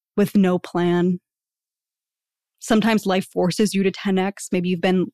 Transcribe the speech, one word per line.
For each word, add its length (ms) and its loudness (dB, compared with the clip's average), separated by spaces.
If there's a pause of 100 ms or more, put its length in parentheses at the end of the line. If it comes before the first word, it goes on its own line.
(160)
with 200 0
no 220 4
plan. 640 0 (1400)
Sometimes 460 0
life 220 -2
forces 440 0
you 100 -2
to 80 2
ten 280 -2
X. 320 -6
Maybe 180 -2
you've 120 -2
been 340 0